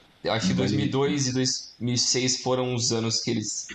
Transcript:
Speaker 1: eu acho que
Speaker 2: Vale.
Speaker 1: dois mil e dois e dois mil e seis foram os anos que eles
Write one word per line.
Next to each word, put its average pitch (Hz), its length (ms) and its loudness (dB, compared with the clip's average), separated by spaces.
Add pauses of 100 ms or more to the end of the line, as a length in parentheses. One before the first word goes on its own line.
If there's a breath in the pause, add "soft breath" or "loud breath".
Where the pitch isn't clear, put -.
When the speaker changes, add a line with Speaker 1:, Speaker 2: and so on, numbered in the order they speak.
(240)
Speaker 1:
eu 82 100 0
acho 117 140 0
que - 60 2
Speaker 2:
Vale. 131 140 2
Speaker 1:
dois 127 40 0
mil - 140 2
e - 40 0
dois 143 380 2
e 123 60 -2
dois - 460 -2
mil 120 140 -2
e 123 40 0
seis 127 440 0
foram 127 320 0
os 117 180 0
anos 113 300 0
que - 80 -4
eles 113 460 -4